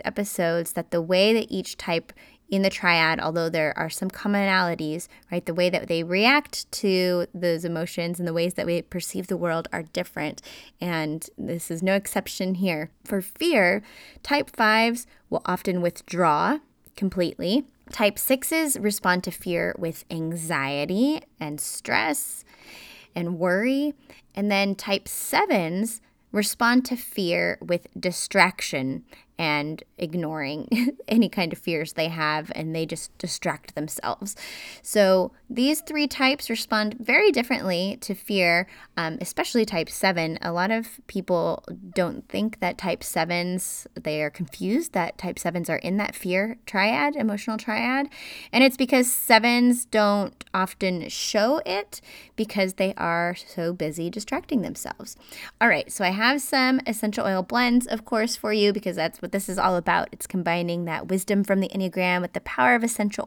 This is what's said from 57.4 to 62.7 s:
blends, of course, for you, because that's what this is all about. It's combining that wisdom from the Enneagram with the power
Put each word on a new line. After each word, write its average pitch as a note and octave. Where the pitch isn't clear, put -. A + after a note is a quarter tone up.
blends, A#3+
of A3+
course, A3+
for G#3+
you, G3+
because G3
that's E3
what F3
this F#3+
is F3+
all F#3
about. F3
It's -
combining F3
that D#3+
wisdom G3
from G3
the F#3+
Enneagram F3+
with F3
the -
power B3